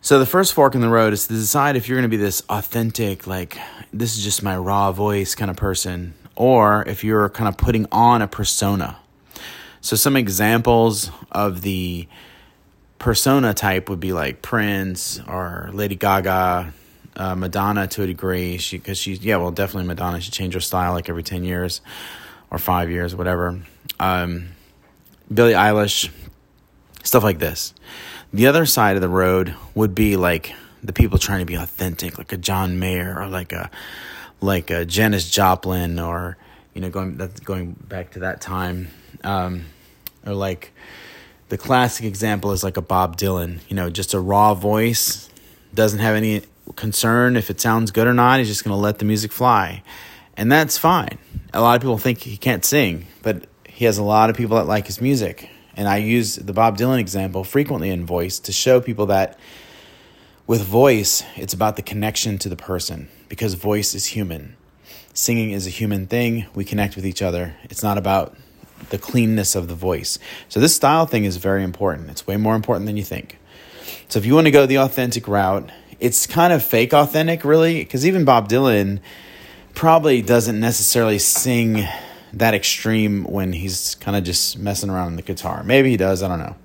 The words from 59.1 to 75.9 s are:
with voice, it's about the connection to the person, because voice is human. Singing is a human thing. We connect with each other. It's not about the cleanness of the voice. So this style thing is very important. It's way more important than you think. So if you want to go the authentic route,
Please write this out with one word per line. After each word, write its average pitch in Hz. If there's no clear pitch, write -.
with 113
voice, 110
it's -
about 107
the -
connection 104
to -
the -
person, 85
because 107
voice 104
is 98
human. 82
Singing 113
is 98
a 92
human 98
thing. 117
We 101
connect 101
with 95
each 92
other. 87
It's -
not 101
about 98
the 104
cleanness 110
of 87
the 85
voice. 87
So -
this 156
style 156
thing 113
is 90
very 98
important. 87
It's -
way 98
more 110
important 107
than 107
you 101
think. -
So -
if 98
you 123
want 160
to 151
go 139
the 135
authentic 123
route, 98